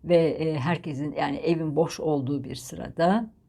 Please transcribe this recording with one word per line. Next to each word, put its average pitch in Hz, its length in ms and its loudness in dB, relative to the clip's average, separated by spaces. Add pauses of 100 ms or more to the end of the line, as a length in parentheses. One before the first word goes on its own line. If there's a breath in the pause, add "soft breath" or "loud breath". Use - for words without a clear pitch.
Ve, 170 120 4
e, 160 420 2
herkesin, 147 540 -2
yani 143 240 -2
evin 160 400 0
boş 156 240 0
olduğu 143 440 0
bir 143 100 -10
sırada 202 760 0 (180)